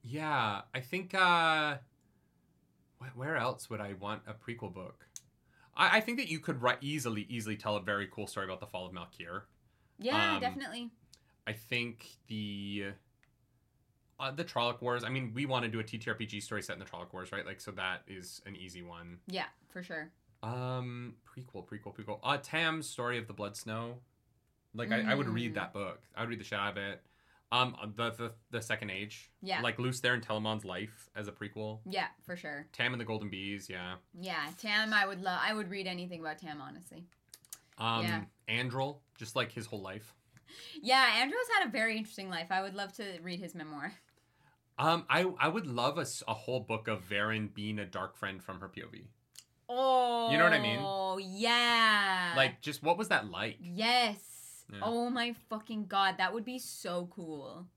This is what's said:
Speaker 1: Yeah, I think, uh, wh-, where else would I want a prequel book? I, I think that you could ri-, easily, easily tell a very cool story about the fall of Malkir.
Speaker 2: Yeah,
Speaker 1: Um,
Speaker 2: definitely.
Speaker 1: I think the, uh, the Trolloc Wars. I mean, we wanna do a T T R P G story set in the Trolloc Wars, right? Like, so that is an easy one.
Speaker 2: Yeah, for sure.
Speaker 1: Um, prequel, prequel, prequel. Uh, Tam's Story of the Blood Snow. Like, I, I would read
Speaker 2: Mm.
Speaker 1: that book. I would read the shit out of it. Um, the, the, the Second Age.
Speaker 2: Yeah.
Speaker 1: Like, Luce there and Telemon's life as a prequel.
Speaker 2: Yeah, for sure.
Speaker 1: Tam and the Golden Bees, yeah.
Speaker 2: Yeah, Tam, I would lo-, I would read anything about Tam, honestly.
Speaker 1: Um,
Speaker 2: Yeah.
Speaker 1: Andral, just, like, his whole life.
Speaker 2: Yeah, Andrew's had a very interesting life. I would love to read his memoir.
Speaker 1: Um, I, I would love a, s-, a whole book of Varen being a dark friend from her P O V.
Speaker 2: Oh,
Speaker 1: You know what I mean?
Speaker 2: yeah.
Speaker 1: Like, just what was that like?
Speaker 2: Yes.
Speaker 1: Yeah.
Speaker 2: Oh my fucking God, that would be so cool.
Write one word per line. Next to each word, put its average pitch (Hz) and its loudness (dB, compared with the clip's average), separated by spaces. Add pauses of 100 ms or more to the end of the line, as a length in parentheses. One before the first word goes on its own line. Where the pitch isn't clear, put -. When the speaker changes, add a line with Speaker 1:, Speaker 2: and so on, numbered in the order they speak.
Speaker 1:
Yeah, 127 2 (120)
I 135 0
think, 180 -4
uh, 160 6 (1200)
wh-, 127 -12
where 143 -2
else 113 0
would 107 -4
I 101 -4
want 101 -6
a 110 -8
prequel 113 -8
book? - -12 (680)
I, 185 8
I - 8
think 240 -2
that 240 -2
you 160 -2
could - -4
ri-, 123 6
easily, 120 -2
easily 110 -4
tell 107 0
a 101 0
very 101 0
cool 104 -6
story 95 -4
about 95 -6
the 90 -10
fall 90 -8
of 90 -10
Malkir. 92 -10 (560)
Speaker 2:
Yeah, 208 2
Speaker 1:
Um, - 2
Speaker 2:
definitely. 247 -4 (560)
Speaker 1:
I 107 -2
think 120 -4 (220)
the, 101 -4 (1300)
uh, 135 -2
the 151 -2
Trolloc 120 2
Wars. 120 2
I 113 -2
mean, 131 -2
we 143 0
wanna 123 2
do 113 0
a 107 0
T 113 -6
T 113 -2
R 107 0
P 110 -4
G 104 -6
story 101 -4
set - -6
in - -10
the 98 -10
Trolloc 87 -10
Wars, 90 -8
right? 101 -4
Like, 95 -10
so - -10
that 92 -2
is 92 -12
an 98 -12
easy 90 -12
one. 87 -14 (100)
Speaker 2:
Yeah, 180 -4 (220)
for 185 -12
sure. 160 -8 (320)
Speaker 1:
Um, 123 -6 (100)
prequel, 127 -14
prequel, 104 -10
prequel. 104 -8
Uh, 139 4
Tam's 160 0
Story 120 0
of 110 -4
the 107 -10
Blood 101 -6
Snow. 117 -6 (800)
Like, 113 -2
I, 113 4
I - 6
would 139 2
read 113 0
Speaker 2:
Mm. - -6
Speaker 1:
that 95 -2
book. 95 -6 (140)
I - -4
would 117 -2
read 113 -4
the 98 -10
shit 104 -2
out 101 2
of 98 -6
it. 98 -6 (520)
Um, 123 4 (200)
the, 117 2
the, 113 -6 (180)
the 117 -2
Second 107 -2
Age. 101 -8 (100)
Speaker 2:
Yeah. 185 -2
Speaker 1:
Like, 117 0
Luce 127 0
there 123 4
and 117 0
Telemon's 110 0
life 98 -8
as 104 -6
a 101 -8
prequel. 107 -6
Speaker 2:
Yeah, 185 -2 (200)
for 180 -8
sure. 151 -10
Speaker 1:
Tam 123 2
and 120 -2
the 113 -2
Golden 107 -2
Bees, 98 -6
yeah. 92 -6 (240)
Speaker 2:
Yeah, 170 -4 (100)
Tam, 220 0
I 202 6
would 196 -4
lo-, 185 2
I 202 2
would 208 -4
read 196 -4
anything 180 -6
about 160 -6
Tam, 151 -10
honestly. 165 -14 (720)
Speaker 1:
Um, 113 2
Speaker 2:
Yeah. 110 2 (260)
Speaker 1:
Andral, 127 0 (200)
just, 110 -6
like, 117 2
his 110 -6
whole 104 -6
life. 95 -10 (720)
Speaker 2:
Yeah, 254 8
Andrew's 294 4 (100)
had 370 6
a - -2
very 220 2
interesting 214 -6
life. 175 -4
I 190 2
would 190 -4
love 196 -4
to 208 -8 (180)
read 175 -4
his 175 -8
memoir. 151 -6 (840)
Speaker 1:
Um, 160 4
I, 165 6 (140)
I 135 6
would 170 2
love 127 4
a, 160 0
s-, - -6
a 113 2
whole 127 0
book 110 -2
of 101 -2
Varen 104 0
being 104 -4
a 101 -4
dark 95 -6
friend 98 -4
from 95 -10
her 95 -10
P 92 -10
O 80 -12
V. - -16 (640)
Speaker 2:
Oh, 247 6
Speaker 1:
You - 6
know - 10
what - 10
I 156 6
mean? 196 0 (140)
Speaker 2:
yeah. 220 6
Speaker 1:
Like, 131 4
just 147 -4
what 170 4
was 208 -2
that 110 4
like? 98 -2
Speaker 2:
Yes. 220 2 (560)
Speaker 1:
Yeah. 101 -10
Speaker 2:
Oh 233 2
my 240 0 (160)
fucking 214 -4
God, 190 4
that 185 2
would 226 -4
be 254 -6
so 175 -4
cool. 160 -10 (100)